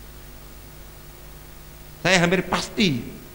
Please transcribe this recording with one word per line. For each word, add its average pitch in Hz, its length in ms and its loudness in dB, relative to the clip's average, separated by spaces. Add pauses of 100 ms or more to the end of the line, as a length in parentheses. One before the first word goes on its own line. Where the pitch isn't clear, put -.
(2000)
Saya 175 160 8
hampir 180 240 4
pasti, 170 560 2 (320)